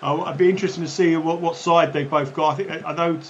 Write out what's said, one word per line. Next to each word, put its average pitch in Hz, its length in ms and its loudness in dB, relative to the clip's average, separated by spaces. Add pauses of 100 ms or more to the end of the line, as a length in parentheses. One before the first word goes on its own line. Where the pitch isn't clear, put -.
I, 143 100 0
I'd 165 240 -4
be 180 140 6
interested 185 320 -2
to 160 60 -6
see 165 280 2
what, 165 240 -2
what 170 160 -2
side 165 380 4
they've 143 160 -4
both 143 240 0
got. 156 180 2
I 139 40 -4
think, 165 280 -6
I 156 80 -6
know, 170 260 -2 (120)